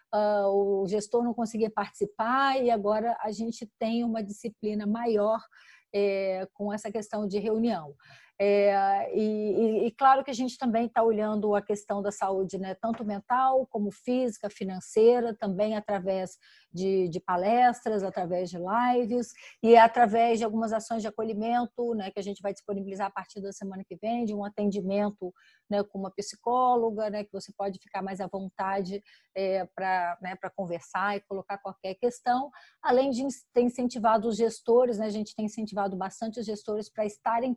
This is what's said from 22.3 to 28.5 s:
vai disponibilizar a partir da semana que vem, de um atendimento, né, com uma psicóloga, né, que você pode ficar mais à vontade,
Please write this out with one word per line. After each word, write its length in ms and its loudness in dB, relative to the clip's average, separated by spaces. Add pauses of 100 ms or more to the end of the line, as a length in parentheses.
vai 120 -4
disponibilizar 560 -6
a 20 -20
partir 300 -12
da 100 -8
semana 340 -12
que 160 -16
vem, 240 -2
de 80 -2
um 120 -4
atendimento, 920 -2 (340)
né, 140 0
com 160 -10
uma 140 -8
psicóloga, 1000 0
né, 140 -6
que 80 -20
você 240 -12
pode 240 -6
ficar 220 -8
mais 180 -6
à 80 -6
vontade, 720 -6 (340)